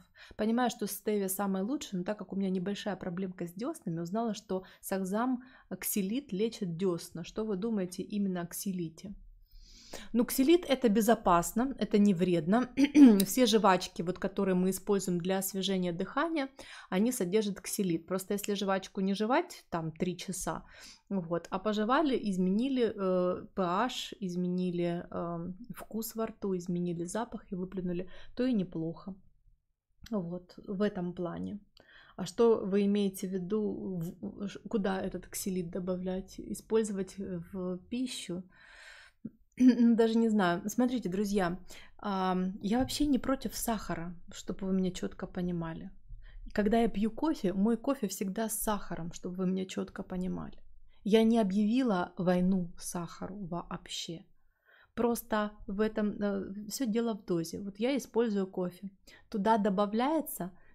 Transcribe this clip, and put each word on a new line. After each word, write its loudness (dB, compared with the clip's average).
Понимаю, 2
что -4
стевия -2
самая -2
лучшая, -4
но -4
так -4
как -14
у -6
меня 0
небольшая -4
проблемка -6
с -14
дёснами, -6
узнала, -2
что -6
сахзам, -2
э, -8
ксилит -4
лечит -2
дёсна. -2
Что -6
вы -2
думаете -2
именно -2
о -4
ксилите? -6
Ну, 4
ксилит — 6
это 4
безопасно, 4
это 2
не 8
вредно. 2
<clears throat> 10
Все 4
жвачки, 4
вот, -4
которые 0
мы 2
используем 0
для 0
освежения -2
дыхания, -2
они 2
содержат 0
ксилит. -2
Просто -4
если -2
жвачку -2
не 2
жевать, -2
там, -6
три -4
часа, -6
вот, -2
а -4
пожевали, 2
изменили, 2
э, 0
P 0
H, -2
изменили, -2
эм, -6
вкус -8
во -2
рту, -2
изменили -2
запах -8
и -6
выплюнули, -4
то 0
и 2
неплохо. -2
Вот, -6
в -4
этом -2
плане. -6
А -6
что 4
вы 2
имеете 0
в -8
виду, -2
в, -6
в, -8
ш-, -12
куда 0
этот -6
ксилит -4
добавлять? -4
Использовать, -2
э, -6
в -4
пищу? -6
<clears throat> 8
Ну, 8
даже 4
не 4
знаю. 4
Смотрите, 0
друзья, 0
ам, -2
я 2
вообще 0
не 4
против -2
сахара, -4
чтобы -8
вы 0
меня 2
чётко -8
понимали. -6
Когда 4
я 6
пью 0
кофе, 0
мой 4
кофе 0
всегда -4
с -4
сахаром, -2
чтобы -8
вы 0
меня 0
чётко -8
понимали. -6
Я 6
не 6
объявила 2
войну 2
сахару -8
вообще. -10
Просто 0
в -2
этом, 0
э, -4
всё -4
дело 0
в -10
дозе. -2
Вот -10
я 0
использую 0
кофе. -6
Туда 2
добавляется 0